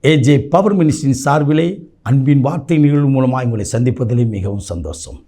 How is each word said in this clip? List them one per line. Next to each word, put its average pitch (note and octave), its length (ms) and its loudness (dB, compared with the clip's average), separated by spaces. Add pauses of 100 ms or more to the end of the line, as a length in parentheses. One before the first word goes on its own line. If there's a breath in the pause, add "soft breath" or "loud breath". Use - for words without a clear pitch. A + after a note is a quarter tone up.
ஏ D3+ 140 6
ஜே C3+ 160 4 (140)
பவர் G3+ 280 2
மினிஸ்ட்ரியின் C#3 440 0
சார்பிலே D3+ 460 0 (360)
அன்பின் C3+ 380 2
வார்த்தை D3+ 380 -2
நிகழ்வு D3 320 2
மூலமாய் B2+ 360 0
உங்களை G#2+ 200 -4
சந்திப்பதிலே A#2+ 600 -2
மிகவும் G2 360 -6
சந்தோஷம். D#2 640 -12